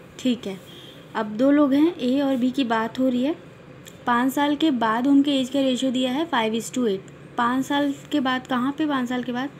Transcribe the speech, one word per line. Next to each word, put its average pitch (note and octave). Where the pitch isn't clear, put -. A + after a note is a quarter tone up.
ठीक A#3+
है, F#3+
अब A3
दो C4
लोग C#4+
हैं, D#4
ए B3+
और C4+
B B3
की C#4
बात A3+
हो C4
रही B3
है। D#4
पाँच B3
साल D4
के D#4+
बाद A#3
उनके C#4+
एज C4
का C#4
रेशियो C4
दिया B3+
है D#4
five A3
is A3+
to B3+
eight। F#3+
पाँच B3
साल C#4+
के D4
बाद B3+
कहाँ C4
पे, D#4+
पाँच C4
साल B3
के B3
बाद C4